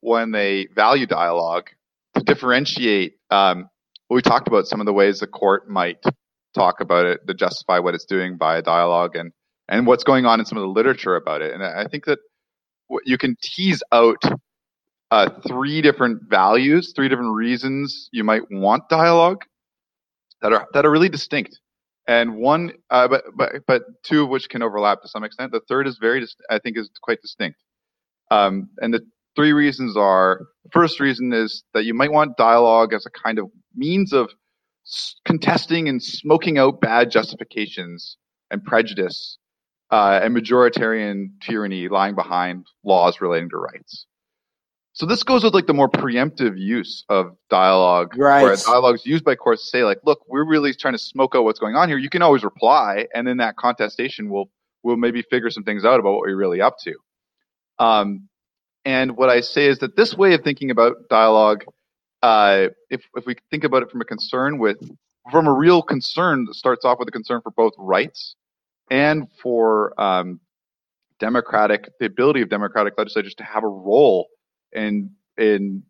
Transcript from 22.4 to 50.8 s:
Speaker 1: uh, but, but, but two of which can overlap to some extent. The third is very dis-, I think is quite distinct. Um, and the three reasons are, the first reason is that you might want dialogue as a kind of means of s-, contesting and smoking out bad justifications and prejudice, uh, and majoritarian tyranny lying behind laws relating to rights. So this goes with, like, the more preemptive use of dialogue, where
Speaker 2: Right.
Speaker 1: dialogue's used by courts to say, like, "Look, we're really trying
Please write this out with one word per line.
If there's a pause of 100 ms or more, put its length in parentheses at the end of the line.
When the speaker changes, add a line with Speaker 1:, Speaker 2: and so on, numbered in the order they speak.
Speaker 1:
uh,
but, (120)
but, (140)
but (200)
two
of
which
can
overlap
to
some
extent.
The
third
is
very
dis-, (140)
I
think
is (120)
quite
distinct. (680)
Um,
and
the (340)
three
reasons
are, (240)
the
first
reason
is (120)
that
you
might
want
dialogue
as
a
kind
of (240)
means
of (560)
s-, (100)
contesting
and
smoking
out
bad
justifications (340)
and
prejudice, (520)
uh,
and
majoritarian
tyranny
lying
behind (160)
laws
relating
to
rights. (880)
So
this
goes
with,
like,
the
more
preemptive
use
of (140)
dialogue,
where
Speaker 2:
Right.
Speaker 1:
dialogue's
used
by
courts
to
say,
like,
"Look,
we're
really
trying